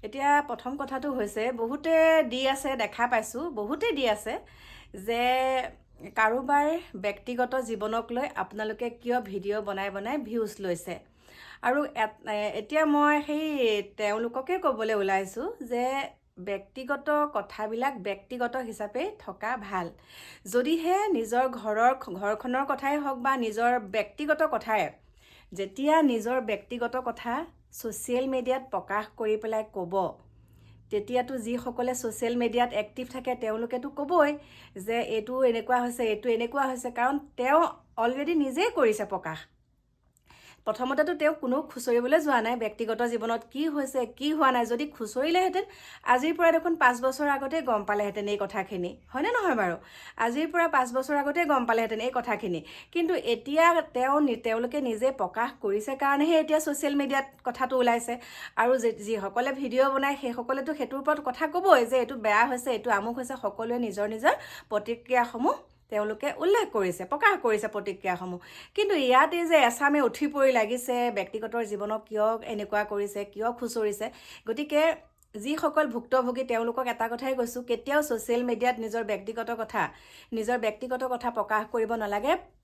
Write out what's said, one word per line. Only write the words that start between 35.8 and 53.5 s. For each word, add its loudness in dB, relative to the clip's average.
হৈছে, -4
এইটো -4
এনেকুৱা -2
হৈছে, -6
কাৰণ 2
তেওঁ 4
অলৰেডি 0
নিজেই 0
কৰিছে 4
প্ৰকাশ। -6
প্ৰথমতেতো 0
তেওঁ 4
কোনো 2
খুচৰিবলৈ 2
যোৱা 4
নাই, 0
ব্যক্তিগত -2
জীৱনত -2
কি -4
হৈছে, -2
কি -2
হোৱা 6
নাই। 4
যদি -2
খুচৰিলেহেঁতেন, 0
আজিৰ 2
পৰা 8
দেখোন 2
পাঁচ 6
বছৰ 0
আগতেই -2
গম 2
পালেহেঁতেন -2
এই -2
কথাখিনি, -4
হয়নে -2
নহয় 2
বাৰু? 0
আজিৰ 0
পৰা 4
পাঁচ 2
বছৰ 0
আগতেই 0
গম 4
পালেহেঁতেন 0
এই -2
কথাখিনি। -2
কিন্তু 0
এতিয়া 2